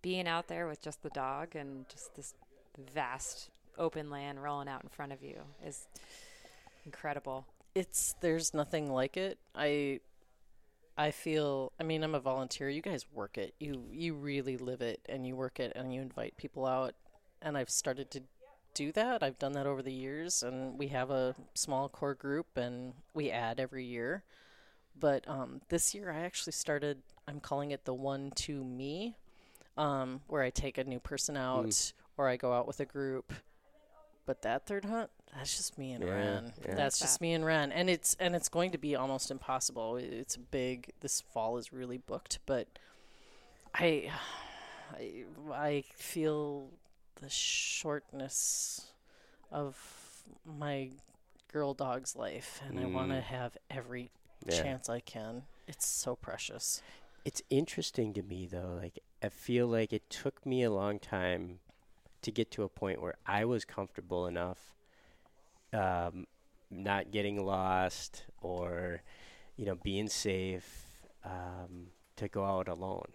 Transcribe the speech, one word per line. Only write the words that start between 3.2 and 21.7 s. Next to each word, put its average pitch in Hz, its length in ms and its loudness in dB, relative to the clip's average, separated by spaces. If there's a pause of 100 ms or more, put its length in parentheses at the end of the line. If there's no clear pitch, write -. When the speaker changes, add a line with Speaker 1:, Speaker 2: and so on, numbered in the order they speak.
Speaker 1:
open 156 320 0
land 139 320 -6
rolling 143 260 -2
out 135 140 -6
in - 60 -14
front 143 240 -8
of 135 100 -12
you 139 180 -12 (240)
is 147 220 -10 (960)
incredible. 139 640 -6 (280)
Speaker 2:
It's, - 460 2
there's 165 320 4
nothing 147 400 2
like 131 240 2
it. 190 220 -2 (160)
I, 143 460 4 (960)
I 151 120 6
feel, 147 680 2
I 160 40 0
mean, 160 180 2
I'm 156 120 2
a 139 60 4
volunteer. 131 480 0
You 147 140 -2
guys 165 300 -2
work 107 260 -4
it. - 220 -2
You, 139 300 -4
you 160 240 -2
really 139 440 0
live 127 240 -2
it, 117 260 0
and 131 180 -4
you 127 100 -4
work 131 220 -2
it, 127 160 0
and 131 200 -4
you 131 80 -2
invite 123 340 -6
people 135 300 -2
out. 131 280 2 (460)
And 151 160 -2
I've 131 140 0
started 131 400 0
to 135 120 -8 (520)
do 151 180 -2
that. 226 300 2
I've 135 160 0
done 139 140 0
that 139 140 0
over 139 160 2
the 131 100 -4
years, 143 500 -2
and 127 360 -4
we 143 100 -2
have 131 220 0
a 131 240 4 (200)
small 139 340 2